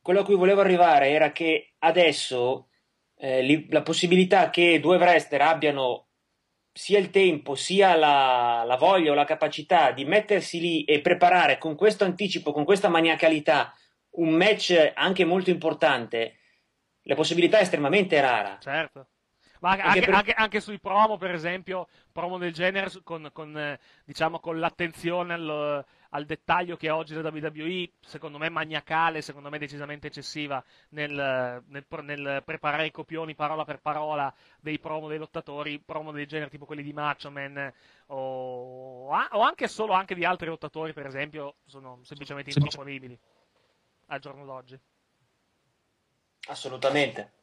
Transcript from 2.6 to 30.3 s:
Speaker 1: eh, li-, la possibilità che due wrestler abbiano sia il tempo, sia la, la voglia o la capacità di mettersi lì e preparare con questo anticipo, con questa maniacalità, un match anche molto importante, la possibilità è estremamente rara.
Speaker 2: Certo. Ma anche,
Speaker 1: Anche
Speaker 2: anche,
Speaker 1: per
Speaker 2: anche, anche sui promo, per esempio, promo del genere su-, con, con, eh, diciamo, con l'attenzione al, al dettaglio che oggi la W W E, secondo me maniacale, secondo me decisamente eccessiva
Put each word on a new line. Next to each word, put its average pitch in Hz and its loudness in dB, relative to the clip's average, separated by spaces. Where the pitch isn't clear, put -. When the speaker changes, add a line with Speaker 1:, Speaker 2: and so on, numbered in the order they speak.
Speaker 1:
eh, 131 0
li-, 147 2
la 151 2
possibilità 180 4
che 170 4
due 165 4
wrestler 165 4
abbiano 143 0
sia - 4
il 185 0
tempo, 160 2
sia 190 4
la, 131 4
la 123 2
voglia 160 4
o 143 4
la 147 4
capacità 156 2
di 131 -6
mettersi 196 0
lì 165 -2
e 147 2
preparare 175 4
con 160 -6
questo 202 2
anticipo, 180 -4
con 147 -2
questa 190 2
maniacalità, 160 2
un 165 -2
match 170 4
anche 180 0
molto 185 0
importante, 139 -2
la - -2
possibilità 170 4
è 214 6
estremamente 175 2
rara. 110 0
Speaker 2:
Certo. 139 -8
Ma 175 0
anche, 196 0
Speaker 1:
Anche 185 4
Speaker 2:
anche, - 2
Speaker 1:
per 190 2
Speaker 2:
anche, 202 2
anche 214 -2
sui 202 -14
promo, 208 2
per 180 -8
esempio, 175 -8
promo 175 -8
del 175 -6
genere 185 -2
su-, 180 -16
con, 160 -12
con, 151 -14
eh, 147 -8
diciamo, 160 -4
con 160 -8
l'attenzione 170 -6
al, 151 -6
al 147 -8
dettaglio 170 -4
che 156 -6
oggi 156 -4
la 156 -8
W 156 -10
W 151 -10
E, 180 -8
secondo 147 -18
me 156 -6
maniacale, 160 -2
secondo 143 -16
me 151 -10
decisamente 147 -12
eccessiva 143 -10